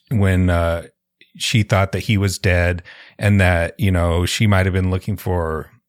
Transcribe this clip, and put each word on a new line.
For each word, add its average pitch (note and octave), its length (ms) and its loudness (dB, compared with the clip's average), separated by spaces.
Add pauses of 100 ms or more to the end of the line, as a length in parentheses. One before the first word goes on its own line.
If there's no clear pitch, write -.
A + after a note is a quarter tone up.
when, F#2+ 400 2
uh, E2+ 380 -2 (500)
she - 260 -2
thought G2 300 0
that F#2 80 -4
he G#2+ 160 0
was G2 200 0
dead F2 460 0 (340)
and G#2 220 2
that, F2 400 0
you G2 100 0
know, F2 360 0
she A2 220 -2
might F#2+ 180 4
have F#2+ 80 0
been F#2 180 0
looking F#2+ 240 -4
for E2 560 -6 (180)